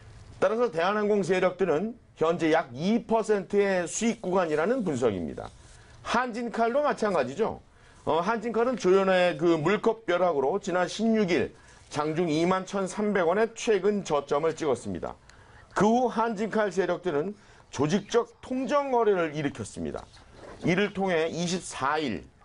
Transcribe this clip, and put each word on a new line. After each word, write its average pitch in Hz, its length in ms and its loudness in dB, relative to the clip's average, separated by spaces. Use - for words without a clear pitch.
따라서 226 300 2
대한항공 202 540 0
세력들은 180 720 0
현재 160 340 2
약 160 220 2
이 185 320 0
퍼센트의 202 840 0
수익 220 340 -2
구간이라는 180 600 0
분석입니다. 101 640 -2
한진칼도 233 800 -2
마찬가지죠. 175 800 0
어, 156 160 2
한진칼은 226 560 0
조현의 185 640 4
그 160 80 0
물컵 185 600 2
벼락으로 175 540 2
지난 175 300 0
십육 214 420 2
일 127 240 0
장중 156 400 -2
이만 175 360 2
천삼백 196 600 -2
원의 214 280 2
최근 202 480 0
저점을 151 500 0
찍었습니다. 101 640 -4
그 190 120 2
후 240 220 4
한진칼 214 640 -2
세력들은 175 640 -2
조직적 196 720 -2
통정 269 500 -2
거래를 196 440 2
일으켰습니다. 95 680 -6
이를 180 280 2
통해 185 340 0
이십사 160 720 -4
일 107 260 -4